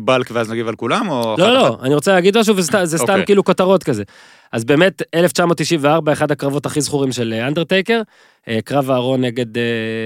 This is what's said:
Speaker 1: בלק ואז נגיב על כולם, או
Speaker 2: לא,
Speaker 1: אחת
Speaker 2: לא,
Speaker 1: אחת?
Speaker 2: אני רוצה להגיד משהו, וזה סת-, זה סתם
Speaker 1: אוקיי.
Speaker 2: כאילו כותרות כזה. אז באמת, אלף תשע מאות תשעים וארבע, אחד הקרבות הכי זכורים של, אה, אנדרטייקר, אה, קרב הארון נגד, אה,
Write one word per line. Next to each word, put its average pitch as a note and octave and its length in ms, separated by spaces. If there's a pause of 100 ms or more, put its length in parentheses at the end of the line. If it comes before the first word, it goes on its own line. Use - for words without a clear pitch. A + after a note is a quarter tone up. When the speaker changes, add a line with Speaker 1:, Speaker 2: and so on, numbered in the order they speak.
Speaker 1:
בלק B2+ 260
ואז A2+ 200
נגיב A2+ 160
על A2+ 80
כולם, F3+ 340
או A#2 300
Speaker 2:
לא, F#3 60
Speaker 1:
אחת A#3 80
Speaker 2:
לא, A#3+ 160
Speaker 1:
אחת? A#2+ 140
Speaker 2:
אני C#3 120
רוצה F#3+ 180
להגיד F#3+ 240
משהו, G#3+ 200
וזה F3+ 140
סת-, G3+ 120
זה E3 140
סתם G#3 160
Speaker 1:
אוקיי. F#3+ 120
Speaker 2:
כאילו G3+ 180
כותרות F#3 400
כזה. G#2+ 200 (480)
אז A2+ 140
באמת, D#3 360 (140)
אלף E3+ 160
תשע F3 140
מאות E3+ 120
תשעים E3 260
וארבע, D3+ 300
אחד D3 180
הקרבות C#3+ 340
הכי D3 160
זכורים C3+ 300
של, A#2 260
אה, A#2 100
אנדרטייקר, F#3 540 (460)
אה, A2+ 180
קרב C3+ 260
הארון B2+ 300
נגד, A#2+ 360
אה, A#2+ 60 (420)